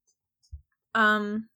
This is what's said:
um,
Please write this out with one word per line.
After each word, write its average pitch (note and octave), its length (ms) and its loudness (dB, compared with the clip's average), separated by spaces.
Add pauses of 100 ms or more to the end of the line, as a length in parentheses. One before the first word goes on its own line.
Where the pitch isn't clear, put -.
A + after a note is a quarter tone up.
(960)
um, G#3+ 600 0